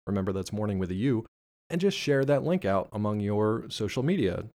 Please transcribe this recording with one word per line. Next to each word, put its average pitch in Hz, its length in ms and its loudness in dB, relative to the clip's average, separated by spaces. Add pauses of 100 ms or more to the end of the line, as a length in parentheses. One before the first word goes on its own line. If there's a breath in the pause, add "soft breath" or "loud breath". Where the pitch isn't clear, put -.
Remember, 98 280 0
that's 92 180 -4
morning 104 260 -2
with 90 120 -2
a 92 60 -2
U. 117 280 0 (460)
And 170 100 -2
just 190 180 2
share 135 280 2
that 139 180 2
link 180 220 0
out 95 260 0
among 104 280 -2
your 107 500 2
social 113 320 -2
media, 135 420 0 (100)